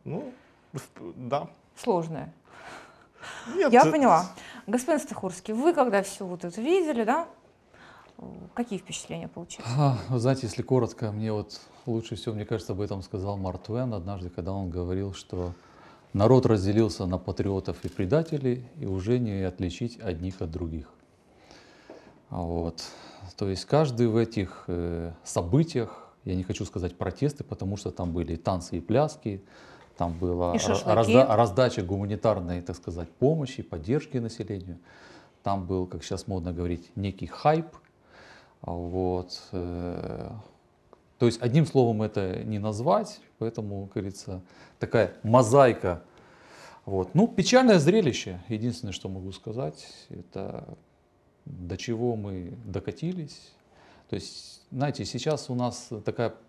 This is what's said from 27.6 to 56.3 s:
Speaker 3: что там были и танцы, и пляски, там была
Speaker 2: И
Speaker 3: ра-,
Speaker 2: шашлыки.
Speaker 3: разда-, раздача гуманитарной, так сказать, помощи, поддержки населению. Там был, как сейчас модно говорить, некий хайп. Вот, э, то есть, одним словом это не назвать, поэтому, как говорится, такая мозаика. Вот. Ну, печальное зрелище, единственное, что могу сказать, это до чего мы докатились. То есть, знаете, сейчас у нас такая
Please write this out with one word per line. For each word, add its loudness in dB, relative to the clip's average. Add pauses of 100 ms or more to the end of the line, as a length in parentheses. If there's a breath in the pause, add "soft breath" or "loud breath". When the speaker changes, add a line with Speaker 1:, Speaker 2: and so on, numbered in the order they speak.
Speaker 3:
что -8
там -4
были -2
и -4
танцы, -4
и -2
пляски, 0 (540 loud breath)
там -2
была 0
Speaker 2:
И 2
Speaker 3:
ра-, 2
Speaker 2:
шашлыки. 2
Speaker 3:
разда-, 8
раздача 4
гуманитарной, 0
так -8
сказать, -8
помощи, 0
поддержки -4
населению. -8 (640 loud breath)
Там -2
был, 0
как -12
сейчас -6
модно -4
говорить, -4
некий -4
хайп. 2 (960 loud breath)
Вот, -4
э, -6 (880 soft breath)
то 4
есть, 2
одним 4
словом 4
это -2
не -4
назвать, 0 (200)
поэтому, -6
как -18
говорится, -8 (380 loud breath)
такая 4 (100)
мозаика. 6 (800 loud breath)
Вот. -2
Ну, 6
печальное 6
зрелище, 2
единственное, -4
что -10
могу -8
сказать, -10 (260)
это -12 (680)
до -10
чего -2
мы -8 (120)
докатились. -8 (560 soft breath)
То -6
есть, -12
знаете, -4
сейчас -4
у -2
нас -4 (160)
такая -2 (140)